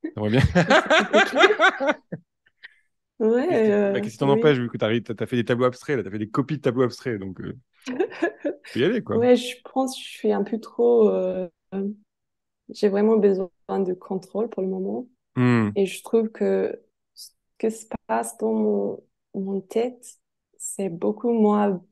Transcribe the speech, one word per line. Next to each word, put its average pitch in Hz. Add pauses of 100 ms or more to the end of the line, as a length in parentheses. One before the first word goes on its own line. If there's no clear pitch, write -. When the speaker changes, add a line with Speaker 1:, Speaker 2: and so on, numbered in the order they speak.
(140)
Speaker 1:
T'aimerais 107
bien ? 120
Speaker 2:
<laughs> 175
Mais 247
c'est - (160)
compliqué. 302
Speaker 1:
<laughs> 359 (1300)
Speaker 2:
Ouais, 240
Speaker 1:
Qu'est-ce 254
qui, 214 (180)
bah, 196
Speaker 2:
euh, -
Speaker 1:
qu'est-ce 208
qui -
t'en 139
Speaker 2:
oui. -
Speaker 1:
empêche, 151
vu 120
que -
t'arrives, 110
t'as, 113
t'as 110
fait 127
des 117
tableaux 123
abstraits, 127
là, 110
t'as 95
fait 107
des 104
copies 143
de 139
tableaux 131
abstraits, 117
donc, 95
euh, - (300)
Speaker 2:
<laughs> - (100)
Speaker 1:
faut 110
y 127
aller, 214
quoi. -
Speaker 2:
Ouais, 247
je -
pense 262
que -
je -
suis -
un 202
peu 214
trop, 240
euh, 185 (1200)
j'ai -
vraiment 208
besoin 196 (200)
de 190
contrôle 190
pour 202
le 190
moment. 196 (300)
Speaker 1:
Hmm. 117
Speaker 2:
Et 196
je -
trouve 226
que 196 (340)
ce - (280)
que 220
se 220 (220)
passe 226
dans 220
mon, 208 (300)
mon 196
tête, 240 (380)
c'est -
beaucoup 208
moins 208